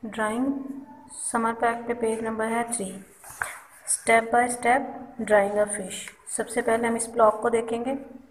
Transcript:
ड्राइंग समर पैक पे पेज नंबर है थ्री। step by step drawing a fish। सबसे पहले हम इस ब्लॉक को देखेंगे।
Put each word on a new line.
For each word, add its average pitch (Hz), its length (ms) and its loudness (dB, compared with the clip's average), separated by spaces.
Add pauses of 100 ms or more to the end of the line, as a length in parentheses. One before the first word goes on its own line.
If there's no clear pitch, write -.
ड्राइंग 226 480 -2 (760)
समर 226 300 0
पैक 233 260 0
पे 240 60 -2 (100)
पेज 220 200 -2
नंबर 220 240 -2
है 233 160 0 (100)
थ्री। 196 140 -4 (1080)
step 226 380 4
by 240 100 6 (120)
step 247 360 2 (320)
drawing 208 340 4
a 208 100 4 (100)
fish। 190 260 -8 (320)
सबसे 233 260 -2
पहले 233 260 2
हम 233 100 0
इस - 160 -4
ब्लॉक 214 280 6
को 240 80 2
देखेंगे। 233 480 0 (340)